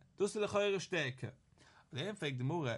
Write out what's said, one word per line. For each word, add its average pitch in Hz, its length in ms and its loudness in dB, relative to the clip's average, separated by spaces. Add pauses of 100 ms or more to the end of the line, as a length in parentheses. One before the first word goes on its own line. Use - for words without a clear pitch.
(180)
דאס 202 180 2
איז 208 80 2
לכאורה 202 360 2
שטערקער. 131 500 -2 (600)
און 127 100 -4
דאן 202 120 -4
פרעגט 143 220 -2
די 123 60 -2
גמרא, 139 360 2